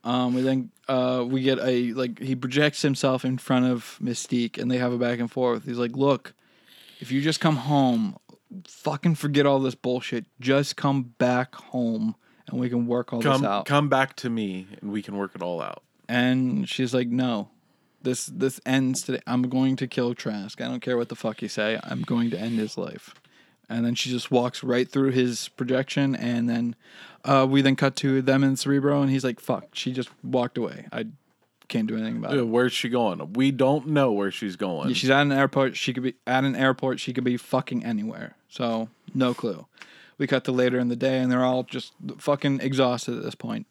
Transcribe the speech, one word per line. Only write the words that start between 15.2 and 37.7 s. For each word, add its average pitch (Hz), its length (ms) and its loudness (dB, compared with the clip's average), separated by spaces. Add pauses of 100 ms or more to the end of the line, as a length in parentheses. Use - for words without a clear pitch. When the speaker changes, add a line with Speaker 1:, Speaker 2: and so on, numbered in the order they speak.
Speaker 2:
it 92 60 -10
all 87 200 -4
out." 50 220 -10 (260)
Speaker 1:
And 127 580 2
she's 127 260 -2
like, 123 140 2
"No, 120 400 -2 (540)
this, 127 240 -4
this - 400 -2
ends 131 380 2
today. - 220 -4
I'm 123 180 0
going 131 340 0
to 131 100 -4
kill 123 260 -2
Trask. 104 460 -8
I 123 80 -8
don't 123 140 -6
care 127 160 -2
what 117 100 -2
the 120 80 -10
fuck - 260 -6
you 113 60 -6
say. 110 340 -2
I'm 131 200 -6
going 117 300 0
to 87 60 -4
end 113 220 -2
his 107 180 -4
life." - 380 -10 (540)
And 117 160 -2
then 117 100 0
she - 140 -4
just 123 200 -4
walks 123 320 2
right 127 260 0
through 135 240 2
his 123 360 0
projection, 135 680 0
and 120 340 0
then, 117 260 -2 (480)
uh, 135 260 4
we 139 120 6
then 135 160 4
cut 135 180 2
to 135 260 2
them 135 220 4
in 135 140 2
Cerebro, 143 440 2
and 139 80 2
he's 135 140 2
like, 123 160 -4
"Fuck, - 340 -4
she 127 200 -4
just 127 160 -6 (120)
walked 123 360 -2
away. - 340 -6
I 113 140 -6 (640)
can't 110 180 -2
do 113 80 -4
anything 110 220 -4
about 110 160 -4
Speaker 2:
Yeah, 143 80 2
Speaker 1:
it." 117 80 0
Speaker 2:
where's 120 240 2
she - 160 -4
going? 95 440 0
We 135 180 2
don't 135 360 2
know 139 240 4
where 101 200 0
she's 92 260 -6
going. 85 320 -2
Speaker 1:
Yeah, 120 60 0
she's 131 140 0
at 139 120 8
an 143 100 4
airport. 135 460 2
She - 160 -2
could 127 100 -4
be 127 100 -2 (140)
at 131 160 2
an 135 140 0
airport. 131 420 2
She 127 140 -8
could 127 100 -2
be 123 140 0
fucking 127 480 -2